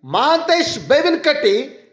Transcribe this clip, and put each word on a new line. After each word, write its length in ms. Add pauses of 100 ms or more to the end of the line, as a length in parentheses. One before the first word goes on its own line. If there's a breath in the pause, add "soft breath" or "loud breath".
ಮಹಾಂತೇಶ್ 720
ಬೇವಿನಕಟ್ಟಿ 840 (300)